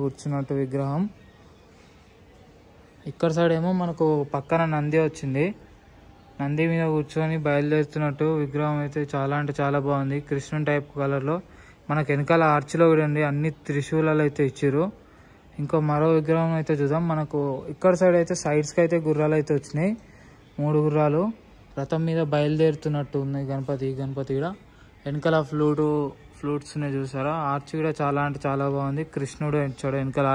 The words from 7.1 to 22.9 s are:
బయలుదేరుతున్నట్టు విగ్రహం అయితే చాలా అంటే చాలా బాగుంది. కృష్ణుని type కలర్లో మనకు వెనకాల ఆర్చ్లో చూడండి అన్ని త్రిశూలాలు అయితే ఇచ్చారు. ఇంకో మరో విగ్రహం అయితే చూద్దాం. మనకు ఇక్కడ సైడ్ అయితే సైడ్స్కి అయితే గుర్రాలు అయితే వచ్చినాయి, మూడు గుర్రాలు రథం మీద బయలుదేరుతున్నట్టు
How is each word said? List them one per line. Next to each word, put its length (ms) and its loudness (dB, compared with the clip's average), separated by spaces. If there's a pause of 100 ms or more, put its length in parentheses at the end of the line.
బయలుదేరుతున్నట్టు 800 0 (140)
విగ్రహం 420 -2
అయితే 180 -4 (120)
చాలా 280 0
అంటే 200 -4
చాలా 260 0
బాగుంది. 300 0 (120)
కృష్ణుని 400 -4
type 300 -2
కలర్లో 380 -2 (540)
మనకు 220 0
వెనకాల 300 4 (120)
ఆర్చ్లో 360 2
చూడండి 380 2
అన్ని 220 0 (180)
త్రిశూలాలు 560 0
అయితే 260 0
ఇచ్చారు. 320 0 (800)
ఇంకో 160 0 (120)
మరో 260 4
విగ్రహం 420 2
అయితే 220 0
చూద్దాం. 220 2 (100)
మనకు 280 -2 (320)
ఇక్కడ 280 4
సైడ్ 200 6
అయితే 220 -2
సైడ్స్కి 400 0
అయితే 240 2
గుర్రాలు 320 2
అయితే 200 0
వచ్చినాయి, 320 -2 (680)
మూడు 160 2 (100)
గుర్రాలు 360 2 (560)
రథం 300 -2
మీద 120 0 (140)
బయలుదేరుతున్నట్టు 880 0